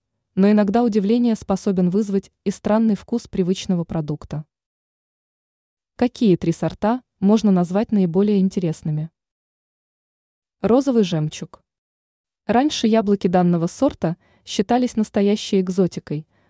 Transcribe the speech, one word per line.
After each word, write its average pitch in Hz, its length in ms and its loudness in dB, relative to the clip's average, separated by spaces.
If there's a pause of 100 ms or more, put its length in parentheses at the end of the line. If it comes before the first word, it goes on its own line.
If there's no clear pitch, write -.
(340)
но 196 160 4
иногда 208 320 2
удивление 226 540 0
способен 185 560 -2
вызвать 196 400 -2 (140)
и - 40 -2
странный 220 460 0
вкус - 320 -8
привычного 185 560 -2
продукта. 151 600 -8 (1500)
Какие 233 380 2
три 165 160 -4
сорта 208 520 -4 (160)
можно 208 320 2
назвать 180 400 0
наиболее 196 480 2
интересными? 160 720 -4 (1500)
Розовый 233 420 2
жемчуг. 156 600 -6 (840)
Раньше 254 400 0
яблоки 208 400 2
данного 175 400 2
сорта 180 500 -2 (300)
считались 247 500 -2
настоящей 208 640 0
экзотикой, 180 680 -4 (220)